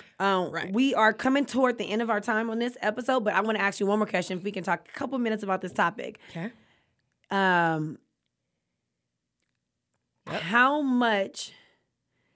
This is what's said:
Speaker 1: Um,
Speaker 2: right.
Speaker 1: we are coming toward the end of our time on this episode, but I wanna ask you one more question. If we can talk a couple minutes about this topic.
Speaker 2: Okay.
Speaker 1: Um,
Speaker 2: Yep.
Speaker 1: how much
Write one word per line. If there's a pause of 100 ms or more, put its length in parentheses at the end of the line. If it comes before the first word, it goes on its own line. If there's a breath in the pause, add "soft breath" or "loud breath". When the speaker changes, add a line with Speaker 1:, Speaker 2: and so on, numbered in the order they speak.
(200)
Speaker 1:
Um,
Speaker 2:
right.
Speaker 1:
we
are
coming
toward
the
end
of
our
time
on
this
episode,
but
I
wanna
ask
you
one
more
question.
If
we
can
talk
a
couple
minutes
about
this
topic. (120)
Speaker 2:
Okay. (760 soft breath)
Speaker 1:
Um, (2250)
Speaker 2:
Yep.
Speaker 1:
how
much (840 soft breath)